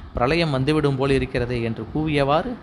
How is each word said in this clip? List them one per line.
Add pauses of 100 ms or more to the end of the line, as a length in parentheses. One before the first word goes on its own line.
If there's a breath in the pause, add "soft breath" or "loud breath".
(140)
பிரளயம்
வந்துவிடும்
போல்
இருக்கிறதே
என்று
கூவியவாறு (100)